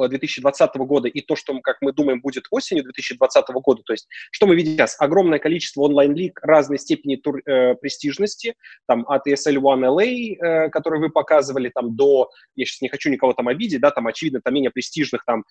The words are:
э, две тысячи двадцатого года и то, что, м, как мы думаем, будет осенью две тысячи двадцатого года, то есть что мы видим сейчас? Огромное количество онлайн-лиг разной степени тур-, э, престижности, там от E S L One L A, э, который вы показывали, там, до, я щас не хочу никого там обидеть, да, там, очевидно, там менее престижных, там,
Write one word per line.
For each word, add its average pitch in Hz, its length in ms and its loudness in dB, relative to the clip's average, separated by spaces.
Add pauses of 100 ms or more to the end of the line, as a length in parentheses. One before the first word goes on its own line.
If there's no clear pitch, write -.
э, 127 40 4
две 131 100 -4
тысячи 139 240 -6
двадцатого 139 440 2
года 131 220 0
и 143 140 -8
то, 156 140 -4
что, - 180 -6
м, 127 80 -10
как 131 200 -4
мы 139 120 0
думаем, 135 280 0
будет 135 280 -8
осенью 196 340 -2
две 131 100 -18
тысячи - 220 -10
двадцатого 131 440 2
года, 131 260 2
то 117 80 -4
есть - 140 -8 (240)
что - 160 2
мы 180 80 6
видим 156 180 2
сейчас? - 260 0
Огромное 165 380 4
количество 156 460 -2
онлайн-лиг 147 580 0
разной 143 380 2
степени 143 380 -4
тур-, 139 280 -6
э, 127 300 2
престижности, 190 800 -6 (320)
там 120 200 0
от 139 200 -2
E 143 60 2
S 139 120 -2
L 147 160 2
One 131 240 4
L 139 140 2
A, 208 60 4
э, 170 680 -2
который 160 300 -2
вы 160 100 0
показывали, 135 580 2
там, 117 260 -6
до, 139 360 4 (240)
я 127 100 -4
щас - 160 -10
не 127 80 -4
хочу 143 220 -4
никого 127 220 2
там 123 140 -4
обидеть, 151 340 -2
да, 143 100 4
там, 117 160 -2
очевидно, 131 340 -4
там 131 140 -2
менее 135 160 0
престижных, 127 540 -4
там, 113 260 -2